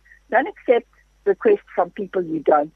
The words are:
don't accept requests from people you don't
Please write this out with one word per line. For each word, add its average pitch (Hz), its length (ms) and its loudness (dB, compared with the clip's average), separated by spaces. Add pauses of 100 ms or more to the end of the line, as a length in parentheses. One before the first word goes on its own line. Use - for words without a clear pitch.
(300)
don't 262 180 0
accept 240 400 -2 (360)
requests 202 500 0
from 180 180 -2
people 190 300 -8
you 160 200 -6
don't 151 340 0